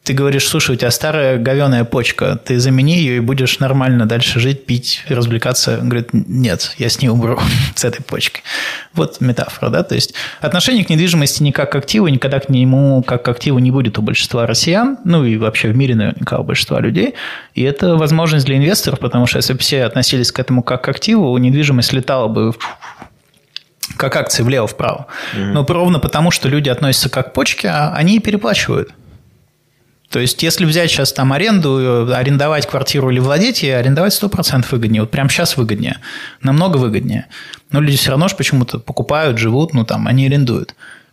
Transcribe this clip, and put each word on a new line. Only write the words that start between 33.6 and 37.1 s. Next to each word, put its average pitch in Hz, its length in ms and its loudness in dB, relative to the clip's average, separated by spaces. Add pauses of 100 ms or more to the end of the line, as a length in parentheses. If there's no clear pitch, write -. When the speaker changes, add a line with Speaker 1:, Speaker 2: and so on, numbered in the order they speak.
Speaker 1:
ей, 135 120 0
арендовать 139 380 2
сто 202 140 -2
процентов 139 440 0
выгоднее. 110 300 2
Вот 113 80 -4
прямо 139 180 0
щас - 280 0
выгоднее. 113 400 -2 (440)
Намного 151 360 2
выгоднее. 120 500 -2 (460)